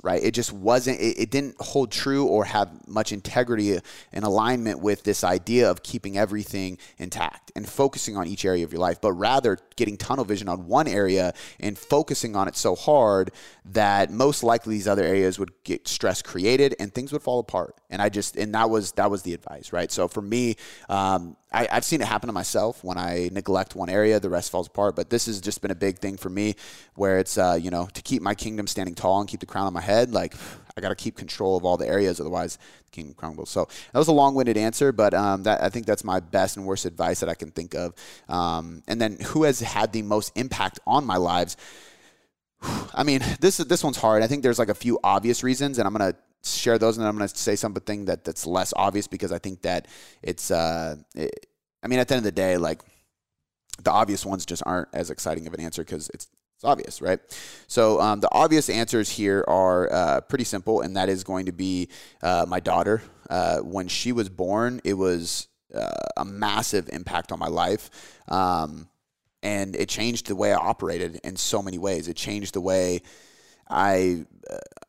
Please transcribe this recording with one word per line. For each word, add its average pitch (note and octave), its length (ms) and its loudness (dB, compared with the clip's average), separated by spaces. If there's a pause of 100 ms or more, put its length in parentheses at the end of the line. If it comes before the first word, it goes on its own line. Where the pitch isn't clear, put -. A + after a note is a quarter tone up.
right? F2+ 180 2
It G#2+ 100 2
just A#2 200 -4
wasn't, A#2+ 480 2
it, A2 180 0
it G#2+ 120 -2
didn't C#3 280 -2
hold C3 320 -2
true C#3 360 0
or G2+ 180 4
have G2 420 -2
much G#2 260 -2
integrity G#2 680 0 (340)
and G2+ 120 -4
alignment A2 560 2
with G2+ 240 0
this G#2 200 2
idea F#2 460 4
of F#2 120 -2
keeping G2 360 -6
everything G2 580 -2 (220)
intact - 580 -8
and G#2 100 -8
focusing C3 500 0
on F2+ 100 -4
each F#2+ 180 -6
area F2+ 180 2
of E2 100 -6
your E2+ 80 -6
life, F2 200 0
but G#2 120 2
rather G#2+ 440 2 (200)
getting G#2 200 -2
tunnel B2+ 300 -4
vision G2 240 -2
on F2+ 160 -4
one C#3 200 2
area F#2 460 2 (280)
and G#2 180 -4
focusing C#3 580 0
on G2 100 2
it - 100 -8
so F#2 180 0
hard G#2 560 4 (340)
that G2+ 460 2
most C3+ 320 2
likely A#2 320 2
these G2+ 140 -2
other G2 160 2
areas F#2+ 340 2
would F#2+ 140 -6 (120)
get - 240 -6
stress F#2 320 -2
created B2+ 580 2
and G2 140 -6
things C3+ 180 -8
would C#3+ 120 -6
fall B2 160 -2
apart. G2+ 360 -4 (140)
And G2 140 -2
I G#2 80 4
just, G2+ 260 -4
and G#2 180 -2
that A2+ 140 4
was, A2 240 0
that G2+ 180 2
was G2 120 -4
the F2+ 100 -6
advice, D#2 400 -12
right? F2 180 -2
So F#2 180 0
for - 120 -6
me, A2+ 360 0 (340)
um, F#2+ 460 0 (140)
I, A#2 220 0
I've A#2+ 120 2
seen D3+ 180 0
it G#2 40 0
happen G#2+ 200 -2
to A#2 60 -4
myself G2+ 520 -2
when F2+ 140 -4
I F2 340 -2
neglect F#2+ 420 -2
one F#2 140 -6
area, G#2+ 320 4
the G2 80 -2
rest F2 220 -2
falls F#2 160 -2
apart. G2+ 300 0
But E2+ 120 -4
this A#2 180 0
has G#2 140 -6
just G2+ 220 -6
been G2 80 -4
a F#2 40 -4
big F#2 240 -2
thing G2 200 -6
for F#2+ 100 -8
me G2+ 280 -2 (380)
where F#2+ 240 2
it's, F#2+ 200 0
uh, F2+ 220 4
you F2 100 -6
know, F2 240 -2
to - 80 -12
keep C3 180 -2
my G2 140 0
kingdom G#2+ 320 -6
standing F#2 280 -6
tall F#2+ 260 2
and G2+ 80 -6
keep - 120 -12
the - 60 -10
crown G2 200 -4
on F#2 60 -2
my E2+ 80 -6
head, A2+ 320 2
like, F2 220 -2 (420)
I - 40 -12
gotta F#2+ 140 -2
keep - 220 -8
control F#2+ 400 -2
of F2 80 -2
all F2+ 120 4
the A#1+ 120 -4
areas, F#2+ 320 2
otherwise E2+ 360 -4
the - 340 -20
kingdom D2+ 240 -16
crumbles. D#2 360 -12
So F#2 160 0 (260)
that B2 60 2
was D#3 100 4
a E3 40 6
long-winded C3+ 460 4
answer, A2+ 340 2
but, G#2 220 4
um, G2 300 0
that, G#2+ 180 2
I G2+ 80 2
think A2+ 160 -6
that's G#2 180 0
my F#2+ 160 0
best F#2+ 360 0
and G2 100 -8
worst F#2+ 180 -2
advice F2 360 -2
that E2+ 80 -2
I E2 60 -4
can D#2 160 -12
think E2+ 240 -10
of. F2 200 -6 (340)
Um, E2+ 580 -2
and A#2 140 -4
then G#2+ 180 -2 (100)
who D#3 160 2
has C3+ 160 2
had A2 320 0
the A2+ 100 -2
most G#2 340 -2
impact G#2 500 -4
on C3+ 200 2
my F#2+ 100 0
lives? F2 400 0 (1040)
<sighs> - 340 -8
I C3+ 100 0
mean, C#3 160 4 (200)
this, F#3+ 160 6
this - 260 0
one's C#3 140 0
hard. A2 260 6
I A2 40 4
think C#3 160 0
there's, A#2+ 160 4
like, A2+ 100 2
a G2+ 60 0
few A#2+ 280 0
obvious G2 400 2
reasons, C3 360 0
and G#2+ 80 2
I'm G2+ 80 0
gonna G2 200 2 (300)
share - 340 2
those, A2+ 180 4
and A#2 60 -2
then G#2+ 60 2
I'm G#2 80 0
gonna G2+ 120 -2
say - 280 0
something G2+ 500 -4
that, - 180 -2
that's - 220 -6
less F2+ 300 0
obvious G2 300 2
because F#2 260 -6
I F2 60 -4
think F#2+ 240 -10
that F2 260 -2 (340)
it's, - 280 -6
uh, E2 460 0 (180)
it, - 320 -6 (360)
I A2 60 -8
mean, B2+ 100 2
at B2 100 2
the C3+ 60 2
end B2+ 60 2
of A2 40 -2
the G2+ 80 0
day, F#2 240 2
like, D#2+ 240 -2 (1040)
the - 80 2
obvious G2+ 360 2
ones F#2+ 200 -6
just E2+ 200 -8
aren't F2+ 260 -2
as E2+ 180 -4
exciting D#2+ 360 -6
of E2 80 -10
an E2 60 -12
answer D#2+ 240 -8
'cause D#2 280 -10
it's, - 160 -18 (280)
it's - 80 -14
obvious, - 360 0
right? - 200 0 (480)
So, A2 320 6
um, G#2 180 4
the G2+ 140 2
obvious D#3 360 6
answers A2+ 420 0
here G2+ 360 2
are, F2+ 460 4
uh, D#2 300 2
pretty C3 200 -2
simple, G#2+ 380 0
and F#2+ 160 -4
that F#2+ 120 2
is F#2 140 -2
going F#2 240 -4
to F#2 60 -4
be, F2+ 360 -2 (320)
uh, F2 280 2
my F2+ 100 -2
daughter. F2+ 420 2 (300)
Uh, E2+ 280 0
when F2+ 280 -6
she A#2 240 -4
was A#2 180 -2
born, G2+ 540 -2
it G2 120 0
was, F2+ 520 -2 (260)
uh, G1+ 200 -4 (240)
a - 80 -4
massive G2+ 640 -2
impact E2+ 420 -6
on F2 80 -6
my E2 80 -2
life, F2 440 0 (360)
um, E2 640 0 (520)
and G2 360 -4
it G2+ 120 0
changed A2+ 380 -4
the G2+ 80 -4
way G2+ 180 2
I G2 40 6
operated E2+ 640 -2
in F#2 140 -8
so G#2 260 -2
many F#2 160 -8
ways. F2 300 -2
It E2+ 80 -8
changed G#2 380 -8
the F#2+ 60 -2
way F#2 420 0 (680)
I F#2 540 2 (260)
uh, G1+ 80 -10 (300)